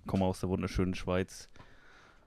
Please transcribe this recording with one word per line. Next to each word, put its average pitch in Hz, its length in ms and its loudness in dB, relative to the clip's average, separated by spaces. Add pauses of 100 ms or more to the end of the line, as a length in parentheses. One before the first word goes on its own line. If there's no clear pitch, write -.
komme 95 180 2
aus 92 160 0
der 92 80 0
wunderschönen 90 440 0
Schweiz. - 560 -2 (760)